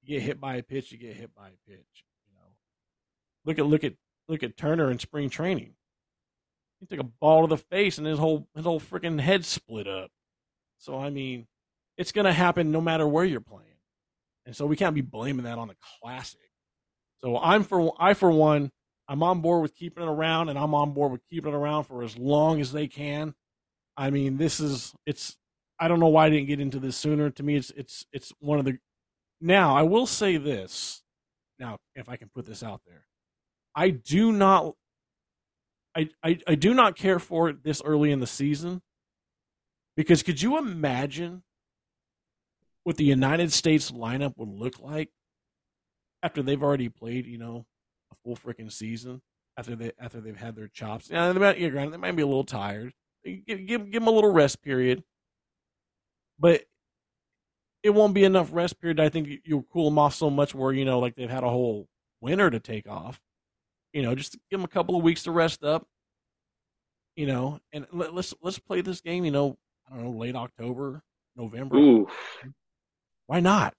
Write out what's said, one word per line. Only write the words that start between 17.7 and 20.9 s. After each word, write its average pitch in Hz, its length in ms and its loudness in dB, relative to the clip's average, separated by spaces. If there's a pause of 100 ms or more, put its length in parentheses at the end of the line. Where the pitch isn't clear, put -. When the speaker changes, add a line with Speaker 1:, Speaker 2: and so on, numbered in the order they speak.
Speaker 1:
I, 190 160 6
for 180 160 4
one, 151 400 4 (380)
I'm 143 140 -2
on 175 180 2
board 165 200 2
with 151 140 -4
keeping 170 280 -12
it 165 60 -4
around, 160 400 0
and 139 80 -6
I'm 151 160 -2
on 147 200 0